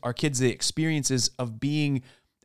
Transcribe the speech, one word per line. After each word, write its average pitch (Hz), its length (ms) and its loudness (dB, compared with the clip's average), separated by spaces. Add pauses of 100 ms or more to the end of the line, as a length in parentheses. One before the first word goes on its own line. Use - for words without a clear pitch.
our 120 100 -2
kids 143 240 -2
the 127 140 4
experiences 147 880 0
of 113 200 -6
being 143 440 0 (420)